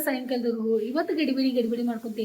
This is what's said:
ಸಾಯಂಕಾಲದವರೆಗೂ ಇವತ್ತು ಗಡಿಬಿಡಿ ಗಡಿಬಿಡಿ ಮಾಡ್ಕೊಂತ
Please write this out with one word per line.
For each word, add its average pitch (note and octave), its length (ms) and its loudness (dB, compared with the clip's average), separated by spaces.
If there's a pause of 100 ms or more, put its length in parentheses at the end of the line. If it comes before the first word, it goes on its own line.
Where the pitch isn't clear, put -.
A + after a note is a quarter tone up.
ಸಾಯಂಕಾಲದವರೆಗೂ A#3+ 680 0 (160)
ಇವತ್ತು E4 300 0
ಗಡಿಬಿಡಿ C4 320 2
ಗಡಿಬಿಡಿ A#3+ 320 0
ಮಾಡ್ಕೊಂತ A3+ 420 -4